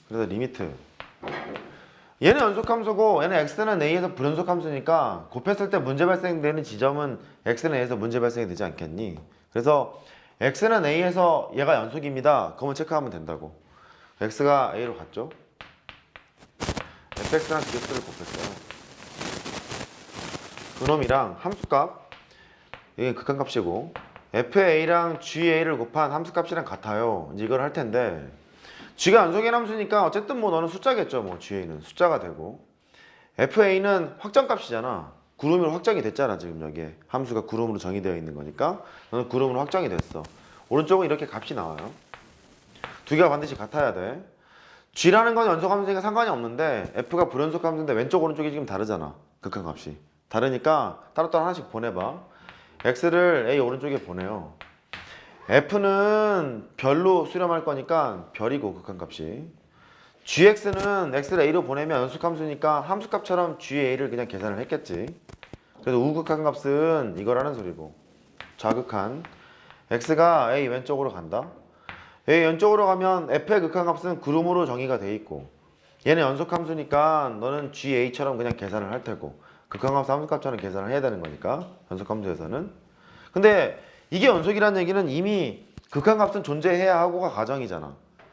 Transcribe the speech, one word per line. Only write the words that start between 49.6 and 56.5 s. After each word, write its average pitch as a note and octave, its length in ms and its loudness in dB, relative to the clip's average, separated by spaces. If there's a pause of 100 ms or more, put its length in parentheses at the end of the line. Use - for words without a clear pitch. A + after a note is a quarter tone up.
다르니까 B2+ 720 2 (120)
따로따로 E3 320 2
하나씩 E3+ 260 -6
보내봐. A2+ 500 -6 (640)
X를 E3 640 4
A C#3+ 100 4
오른쪽에 C3 440 -2
보내요. F#2 500 -8 (960)
F는 G3 1300 2